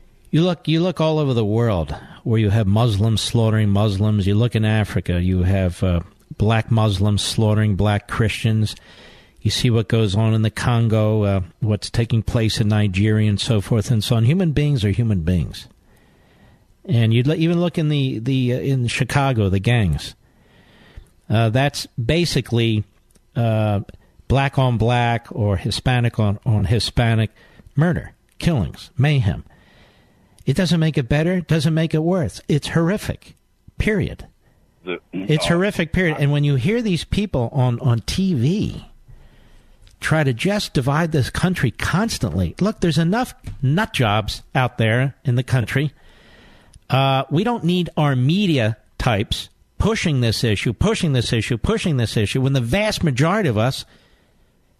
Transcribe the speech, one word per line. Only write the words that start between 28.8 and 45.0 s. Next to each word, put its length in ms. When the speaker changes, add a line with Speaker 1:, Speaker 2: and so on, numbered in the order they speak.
Speaker 1:
mayhem. 460
It 100
doesn't 240
make 160
it 140
better. 240
It 120
doesn't 280
make 180
it 60
worse. 500
It's 200
horrific, 680
period. 500
Speaker 2:
The, 160
Speaker 1:
It's 320
Speaker 2:
uh, 60
Speaker 1:
horrific, 420
period. 260
And 140
when 100
you 120
hear 260
these 240
people 480
on, 280
on 200
T 320
V 540
try 240
to 80
just 400
divide 400
this 160
country 420
constantly, 880
look, 200
there's 160
enough 380
nut 320
jobs 500
out 240
there 440